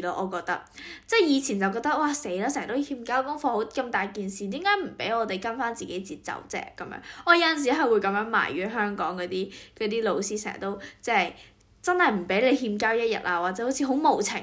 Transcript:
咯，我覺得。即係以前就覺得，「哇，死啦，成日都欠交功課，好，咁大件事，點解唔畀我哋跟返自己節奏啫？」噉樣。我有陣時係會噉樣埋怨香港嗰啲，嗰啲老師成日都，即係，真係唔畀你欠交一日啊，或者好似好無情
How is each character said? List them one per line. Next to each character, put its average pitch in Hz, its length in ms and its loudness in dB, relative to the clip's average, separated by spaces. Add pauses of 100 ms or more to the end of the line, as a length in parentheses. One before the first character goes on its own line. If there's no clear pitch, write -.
咯， 180 120 -2 (160)
我 185 80 -4
覺 170 80 -6
得。 175 160 -4 (440)
即 453 100 0
係 427 100 8
以 277 140 4
前 247 180 -2
就 190 140 2
覺 226 80 -2
得， 294 180 0
「哇， 294 160 2
死 254 220 -6
啦， 208 140 0
成 285 120 -2
日 170 60 -8
都 226 140 -2
欠 262 240 -6
交 254 180 0
功 294 140 -4
課， 294 100 -2
好， 226 160 0
咁 247 260 -4
大 202 180 0
件 202 220 -6
事， 196 200 -6
點 277 120 -6
解 392 140 2
唔 370 220 -4
畀 226 200 -2
我 226 80 2
哋 190 160 -4
跟 233 160 -4
返 233 160 -2
自 - 120 -8
己 185 180 -6
節 151 180 -12
奏 - 120 -8 (160)
啫？」 - 120 -6 (140)
噉 - 80 -12
樣。 - 160 -12 (260)
我 339 80 8
有 339 140 6
陣 320 80 2
時 285 140 0
係 285 200 4
會 220 120 6
噉 202 80 2
樣 202 160 0
埋 202 260 2
怨 180 180 -2
香 214 240 -2
港 180 240 -2
嗰 180 120 -4
啲， 185 200 -4 (280)
嗰 220 100 -2
啲 220 160 0
老 202 140 2
師 208 240 -2
成 - 120 -8
日 - 40 -12
都， 196 200 -6 (220)
即 - 120 -2
係， 185 200 2 (500)
真 359 140 2
係 339 160 4
唔 180 160 -2
畀 208 220 4
你 277 80 6
欠 214 200 -2
交 226 160 2
一 233 160 2
日 208 60 0
啊， 175 240 0
或 180 100 0
者 196 140 -4
好 247 80 0
似 269 140 0
好 262 80 2
無 294 280 4
情 208 220 -2